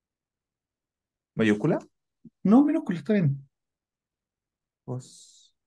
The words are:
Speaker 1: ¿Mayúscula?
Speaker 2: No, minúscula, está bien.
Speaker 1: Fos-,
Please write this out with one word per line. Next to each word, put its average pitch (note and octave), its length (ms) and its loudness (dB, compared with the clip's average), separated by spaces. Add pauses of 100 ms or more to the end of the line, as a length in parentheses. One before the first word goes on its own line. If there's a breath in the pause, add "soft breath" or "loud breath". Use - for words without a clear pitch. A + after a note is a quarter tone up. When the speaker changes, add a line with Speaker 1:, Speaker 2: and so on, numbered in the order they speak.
(1300)
Speaker 1:
¿Mayúscula? A2 440 0 (640)
Speaker 2:
No, A3+ 200 6
minúscula, D4+ 360 -2
está G#3+ 160 -4
bien. D3+ 340 -2 (1400)
Speaker 1:
Fos-, - 680 -18 (120)